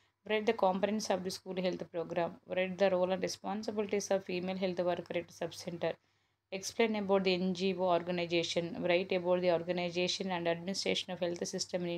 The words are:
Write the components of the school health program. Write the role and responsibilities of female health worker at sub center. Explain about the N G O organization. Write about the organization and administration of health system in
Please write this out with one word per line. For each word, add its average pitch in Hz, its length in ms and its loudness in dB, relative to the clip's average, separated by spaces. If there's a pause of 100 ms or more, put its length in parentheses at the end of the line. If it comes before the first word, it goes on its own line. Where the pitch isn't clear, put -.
(300)
Write 214 200 2
the 233 100 4
components 196 540 2
of 185 100 0
the 185 120 -4
school 185 280 -8
health 180 180 -2 (120)
program. 170 360 -2 (220)
Write 185 300 0
the 196 100 6
role 180 220 2
and 185 140 -2
responsibilities 208 840 -2
of 196 140 4
female 185 340 -2
health 185 180 -2 (100)
worker 175 320 -2
at 170 160 -12
sub 165 240 -6
center. 170 280 -4 (680)
Explain 220 420 0
about 196 260 4
the 185 80 4 (120)
N - 20 2 (120)
G 190 200 2
O 185 160 2
organization. 170 680 0 (200)
Write 180 320 2
about 180 280 2
the 180 120 6
organization 175 800 -2
and 170 180 0
administration 185 600 -2
of 175 120 -10
health 175 160 -4 (120)
system 185 340 -4
in 175 100 -4